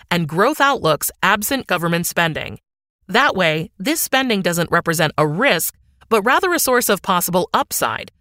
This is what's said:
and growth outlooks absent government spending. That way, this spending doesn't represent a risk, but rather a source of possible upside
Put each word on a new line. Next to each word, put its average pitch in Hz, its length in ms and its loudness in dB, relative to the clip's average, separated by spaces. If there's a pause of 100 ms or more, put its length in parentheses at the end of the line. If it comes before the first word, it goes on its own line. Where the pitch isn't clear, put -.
(100)
and 175 160 0
growth 196 320 0
outlooks 185 520 0 (120)
absent 208 440 0
government 170 400 -2
spending. - 520 -2 (500)
That 254 280 2
way, 165 420 0
this 277 220 -2
spending 254 400 0
doesn't 170 300 -2
represent 165 480 0
a 151 80 4
risk, 175 480 0 (340)
but 220 140 2
rather 320 320 2
a 311 40 2
source 247 300 0
of 202 140 0
possible 180 500 0
upside - 580 -4 (100)